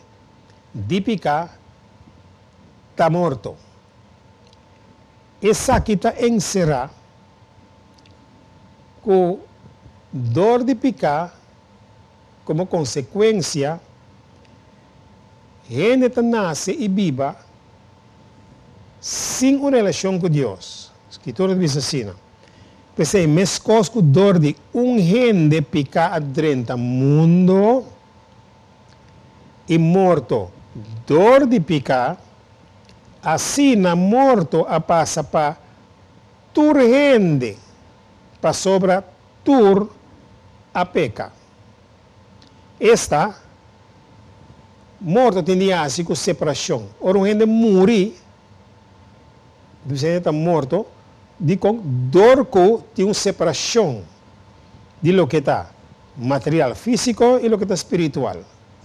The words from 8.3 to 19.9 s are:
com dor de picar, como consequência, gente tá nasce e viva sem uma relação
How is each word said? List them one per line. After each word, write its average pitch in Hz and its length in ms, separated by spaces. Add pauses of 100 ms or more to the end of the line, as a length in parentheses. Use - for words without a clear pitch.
com 185 340 (720)
dor 165 520
de 254 100
picar, 175 640 (1080)
como 170 220
consequência, 165 1120 (1900)
gente 233 400
tá 240 140
nasce 208 540
e 226 100
viva 165 500 (1600)
sem - 580
uma 277 120
relação 190 500